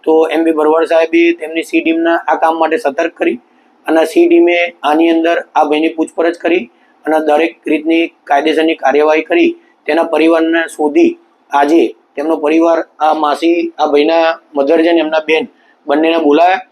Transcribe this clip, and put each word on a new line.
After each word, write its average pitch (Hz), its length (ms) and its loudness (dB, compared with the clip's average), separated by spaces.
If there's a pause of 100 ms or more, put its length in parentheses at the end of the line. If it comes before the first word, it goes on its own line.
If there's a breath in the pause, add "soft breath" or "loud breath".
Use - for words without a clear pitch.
તો 160 240 2
એમ 160 160 -2
બી 165 80 0
ભરવાડ 156 340 2
સાહેબે 165 460 2
તેમની 160 320 -6
સી 165 180 -2
ટીમના 165 340 0 (120)
આ 156 80 0
કામ 165 220 0
માટે 160 200 0
સતર્ક 156 360 -4
કરી 170 260 -4 (480 soft breath)
અને 160 180 2
સી 170 220 2
ટીમે 170 460 2 (100)
આની 160 260 2
અંદર 165 340 0 (120)
આ 151 80 2
ભાઈની 151 240 0
પૂછપરછ 160 440 -4
કરી 180 400 -4 (340 soft breath)
અને 156 140 0
દરેક 156 480 -2
રીતની 160 400 -2 (160)
કાયદેસરની 156 520 0
કાર્યવાહી 156 460 2
કરી 170 340 0 (300 soft breath)
તેના 156 180 -2
પરિવારને 165 640 0
શોધી 151 500 0 (340)
આજે 147 440 0 (200)
તેમનો 156 200 -2
પરિવાર, 160 440 0 (200)
આ 151 140 0
માસી, 165 680 -2
આ 151 60 0
ભાઈના 160 540 0 (160)
મધર 151 280 2
છે 170 80 2
ને 170 80 2
એમના 156 200 -2
બેન, 156 280 -2 (400 soft breath)
બંનેને 160 300 0
બોલાયા 165 440 2 (100)